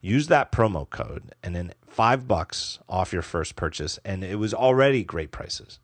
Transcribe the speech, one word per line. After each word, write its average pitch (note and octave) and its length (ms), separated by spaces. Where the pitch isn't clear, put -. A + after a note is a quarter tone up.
Use C3 280
that D3+ 240
promo G2 360
code - 540
and F2+ 140
then F2 160
five B2+ 420
bucks - 500
off F#2 240
your F2 100
first - 340
purchase. - 480
And F#2+ 180
it F#2+ 160
was G#2+ 160
already C3 500
great D#2+ 280
prices. - 520